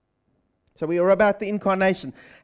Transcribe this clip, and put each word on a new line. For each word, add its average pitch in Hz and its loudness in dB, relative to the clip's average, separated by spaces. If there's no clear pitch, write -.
So 160 -8
we 170 -2
are 180 2
about 202 2
the 202 -6
incarnation. 190 -2